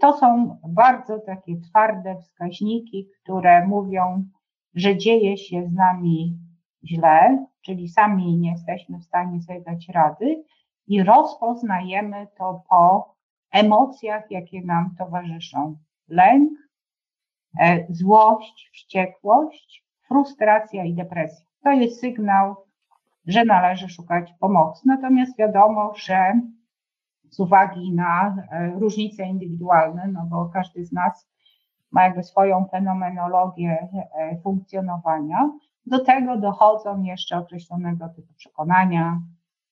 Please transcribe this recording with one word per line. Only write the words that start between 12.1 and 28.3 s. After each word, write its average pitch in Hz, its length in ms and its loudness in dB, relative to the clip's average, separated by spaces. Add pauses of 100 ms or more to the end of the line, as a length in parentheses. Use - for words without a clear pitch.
to 185 320 -8
po 180 460 4 (360)
emocjach, 214 800 2
jakie 185 340 -12
nam 175 320 -2
towarzyszą. 165 760 -10 (320)
Lęk, 233 440 4 (1080)
e, 170 300 2
złość, 214 840 2
wściekłość, - 1120 -4 (220)
frustracja 214 760 0
i 170 100 -4
depresja. 170 520 -8 (180)
To 285 80 4
jest 254 280 0
sygnał, 202 560 0 (680)
że 208 200 2
należy 185 440 2
szukać - 500 -6
pomocy. 208 460 2
Natomiast 262 520 0
wiadomo, 214 580 2
że 190 440 0 (920)
z - 100 -8
uwagi 185 540 2
na, 175 420 -2 (160)